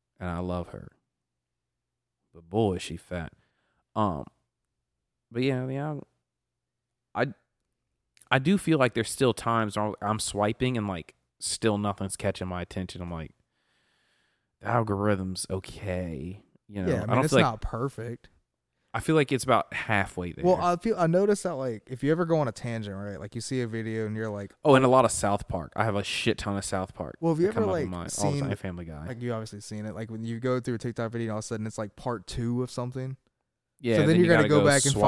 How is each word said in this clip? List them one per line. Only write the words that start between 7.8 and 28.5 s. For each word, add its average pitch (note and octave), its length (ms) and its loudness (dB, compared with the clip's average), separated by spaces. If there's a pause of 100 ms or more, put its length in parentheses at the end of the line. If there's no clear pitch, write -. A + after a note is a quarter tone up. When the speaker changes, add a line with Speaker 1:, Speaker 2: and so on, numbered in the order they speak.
Speaker 1:
I C3 80 4
do E3+ 180 4
feel D#3+ 220 2
like B2+ 140 4
there's A2+ 180 0
still B2 220 4
times A2+ 440 0
where G#2 240 0
I'm G#2 180 0
swiping A2+ 580 0
and, G#2 100 -2
like, F2+ 280 -6 (240)
still - 380 0
nothing's G2 380 -2
catching F#2+ 320 -2
my F2+ 140 -6
attention. F2+ 400 -8
I'm F2 100 -8
like, D#2+ 200 -10 (1300)
the G#2 60 -10
algorithm's G2+ 840 0
okay, F2+ 920 -6 (260)
you G2+ 160 -6
know. F#2 60 0
Speaker 2:
Yeah, C3 80 2
I F#2 40 -2
mean, E2 80 -4
Speaker 1:
I G#2+ 60 2
don't C3+ 100 4
Speaker 2:
it's D3 80 0
Speaker 1:
feel B2+ 100 6
like - 80 2
Speaker 2:
not A2 100 -10
perfect. A#2+ 680 -8 (640)
Speaker 1:
I A#2 100 -4
feel D#3+ 120 2
like D3+ 180 4
it's C3 120 0
about A#2 280 4
halfway F#2+ 600 -2
there. - 120 -10
Speaker 2:
Well, F3+ 120 6
I F3 220 0
feel, A3 200 -2
I F3 80 2
noticed G3 380 4
that, F3 120 -4
like, B2+ 300 -6
if B2+ 180 -10
you C#3 80 2
ever E3 140 2
go D#3+ 140 2
on C#3+ 80 2
a A#2 40 -4
tangent, A2 460 -8
right? G2+ 220 -8
Like, G2+ 160 -12
you A#2 60 -6
see B2+ 200 -4
a A#2 60 -4
video A2 400 -4
and G#2+ 80 -4
you're A2 160 -4
like, G2+ 200 -8 (140)
Speaker 1:
Oh, C#3 80 10
and C3 100 8
a C3 40 6
lot B2+ 180 8
of G#2+ 60 4
South - 360 0
Park. E2 280 -6
I G#2+ 100 2
have G#2+ 100 0
a G2+ 80 0
shit - 360 -2
ton G2+ 180 -4
of G2 80 -6
South F#2+ 300 -4
Park D#2 240 -8
Speaker 2:
Well, E3 160 0
have D#3 40 -6
you F3 60 4
Speaker 1:
that A3 100 0
Speaker 2:
ever, A3+ 60 0
Speaker 1:
come G#3 80 2
up F#3 80 0
in D#3 60 -2
Speaker 2:
like, F2+ 80 -4
Speaker 1:
mine F2 80 -6
all G2 320 -2
the F#2+ 80 0
Speaker 2:
seen, C#3 80 -2
Speaker 1:
time, G2+ 100 -2